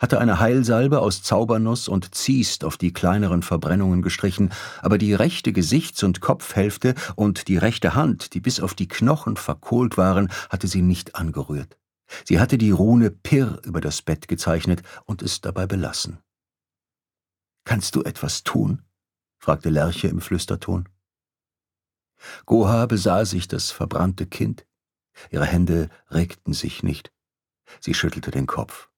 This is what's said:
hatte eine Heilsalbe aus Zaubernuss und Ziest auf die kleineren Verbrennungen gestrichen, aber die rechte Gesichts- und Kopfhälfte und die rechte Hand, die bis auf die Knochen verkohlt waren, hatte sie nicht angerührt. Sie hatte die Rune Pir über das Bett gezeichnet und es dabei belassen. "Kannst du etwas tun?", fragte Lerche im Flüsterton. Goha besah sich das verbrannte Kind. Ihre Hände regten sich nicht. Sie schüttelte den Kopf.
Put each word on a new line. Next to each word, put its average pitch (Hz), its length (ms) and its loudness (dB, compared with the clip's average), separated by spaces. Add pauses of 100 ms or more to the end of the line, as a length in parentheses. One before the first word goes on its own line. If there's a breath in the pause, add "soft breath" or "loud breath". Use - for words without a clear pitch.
hatte 113 200 2
eine 110 180 4
Heilsalbe 120 640 4
aus 101 220 0
Zaubernuss 113 680 0
und - 260 -2
Ziest - 500 0
auf 78 120 -4
die 87 160 0
kleineren 90 500 0
Verbrennungen 90 600 0
gestrichen, 95 500 0 (300 loud breath)
aber 101 160 4
die 104 160 2
rechte 120 380 0
Gesichts- 98 520 0
und 92 160 2
Kopfhälfte - 760 0 (220 loud breath)
und 104 320 0
die 92 100 2
rechte 92 360 2
Hand, 139 400 0
die 90 60 -6
bis 127 200 -2
auf - 140 -4
die 90 140 -4
Knochen 123 480 0
verkohlt - 600 -2
waren, 95 300 4 (200 loud breath)
hatte 95 200 -4
sie 92 140 0
nicht 90 340 0
angerührt. 73 600 -6 (480 loud breath)
Sie 90 140 2
hatte 127 180 4
die 110 140 4
Rune 107 400 6
Pir 131 540 0
über 82 160 -6
das 76 200 -4
Bett - 280 -4
gezeichnet 85 540 -2 (240 loud breath)
und 98 160 -6
es - 180 -6
dabei 92 260 -4
belassen. 95 540 -6 (1400)
"Kannst - 320 -2
du 69 80 0
etwas - 400 -6
tun?", - 380 0 (560)
fragte 80 320 0
Lerche 80 380 0
im 85 120 -4
Flüsterton. 92 680 -4 (1600 loud breath)
Goha 113 400 4
besah 101 380 2
sich 92 240 -4
das - 220 -6
verbrannte 92 560 -2
Kind. - 400 -6 (640 loud breath)
Ihre 73 160 0
Hände 85 420 2 (220 soft breath)
regten 85 420 -2
sich - 300 -8
nicht. - 300 -4 (680 loud breath)
Sie - 140 -4
schüttelte - 360 -4
den 67 160 -2
Kopf. - 520 -8